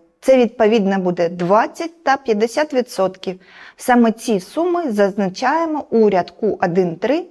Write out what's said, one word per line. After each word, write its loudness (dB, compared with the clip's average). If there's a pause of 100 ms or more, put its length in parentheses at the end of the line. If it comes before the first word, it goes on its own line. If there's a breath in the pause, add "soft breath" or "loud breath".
(200)
Це, 4
відповідно, 2
буде -2
двадцять -2
та 2
п'ятдесят -2
відсотків. -4 (360 loud breath)
Саме 2
ці -4
суми -4
зазначаємо -2
у 4
рядку -2
один 0
три -2